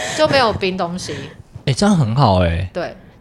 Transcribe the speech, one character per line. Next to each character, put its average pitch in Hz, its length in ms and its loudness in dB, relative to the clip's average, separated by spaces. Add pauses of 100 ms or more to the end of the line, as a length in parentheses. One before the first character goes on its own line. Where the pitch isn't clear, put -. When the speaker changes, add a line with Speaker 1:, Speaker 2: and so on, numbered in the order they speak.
(180)
Speaker 1:
就 311 100 2
没 277 100 2
有 233 140 2
冰 185 240 -4
东 180 220 -4
西。 160 160 -10 (520)
Speaker 2:
哎， 143 60 0
这 202 140 2
样 208 100 4
很 117 180 2
好 104 280 4
哎。 85 300 0
Speaker 1:
对， 160 240 -10 (240)